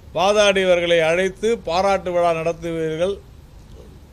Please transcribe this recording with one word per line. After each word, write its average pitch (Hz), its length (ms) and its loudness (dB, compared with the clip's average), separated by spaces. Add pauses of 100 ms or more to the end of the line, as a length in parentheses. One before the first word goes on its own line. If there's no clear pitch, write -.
(140)
வாதாடியவர்களை 185 880 2
அழைத்து 185 560 0
பாராட்டு 185 540 -2
விழா 175 220 0
நடத்துவீர்கள். 165 840 -4 (960)